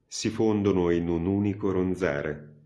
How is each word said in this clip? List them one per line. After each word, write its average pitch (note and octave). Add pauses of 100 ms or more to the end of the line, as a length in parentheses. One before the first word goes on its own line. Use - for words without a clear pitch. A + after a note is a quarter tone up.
si -
fondono G#2
in E2+
un E2+
unico G2+
ronzare. E2+ (120)